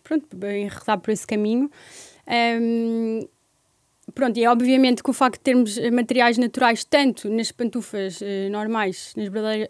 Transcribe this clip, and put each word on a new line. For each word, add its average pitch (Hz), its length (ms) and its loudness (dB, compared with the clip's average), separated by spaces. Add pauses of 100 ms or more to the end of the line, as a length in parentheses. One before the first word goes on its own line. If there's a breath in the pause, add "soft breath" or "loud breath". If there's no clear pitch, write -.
pronto, 311 220 -2 (200)
enredar 202 540 -2
por - 100 -4
esse 214 160 -4
caminho. 226 440 0 (580 loud breath)
Ahm, 233 1000 0 (880)
pronto, 247 240 0
e 226 60 2
é 233 60 6
obviamente 247 520 4
que - 80 -2
o - 20 0
facto 254 260 0
de - 60 -20
termos, 240 340 2
eh, 233 120 -2
materiais 240 480 2
naturais, 240 460 0
tanto 269 440 2
nas 220 220 -2
pantufas, 196 720 -6
eh, 196 280 -4
normais, 208 680 -4
nas 214 120 -4
bordale-, 214 420 -4